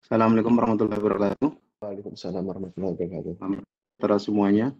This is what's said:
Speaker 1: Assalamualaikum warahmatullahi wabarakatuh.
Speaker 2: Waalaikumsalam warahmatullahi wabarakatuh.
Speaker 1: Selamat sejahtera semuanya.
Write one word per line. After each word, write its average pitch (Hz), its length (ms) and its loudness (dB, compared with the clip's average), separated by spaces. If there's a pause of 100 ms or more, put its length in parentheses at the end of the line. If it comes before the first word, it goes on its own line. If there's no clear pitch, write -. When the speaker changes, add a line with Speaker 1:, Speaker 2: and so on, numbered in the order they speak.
Speaker 1:
Assalamualaikum 113 560 4
warahmatullahi 110 400 2
wabarakatuh. 101 520 0 (280)
Speaker 2:
Waalaikumsalam 98 640 -8
warahmatullahi 92 560 -6
wabarakatuh. 87 400 -6
Speaker 1:
Selamat 98 240 -6
sejahtera - 560 -2
semuanya. 104 500 2 (120)